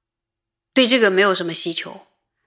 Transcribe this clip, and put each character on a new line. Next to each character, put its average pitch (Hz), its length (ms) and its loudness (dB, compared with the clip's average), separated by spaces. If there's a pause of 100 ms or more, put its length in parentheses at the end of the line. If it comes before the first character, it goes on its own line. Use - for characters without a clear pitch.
(720)
对 262 120 4
这 247 140 2
个 214 100 4
没 190 120 0
有 202 120 2
什 185 120 -6
么 165 80 -8
希 170 180 -4
求， - 360 -12 (400)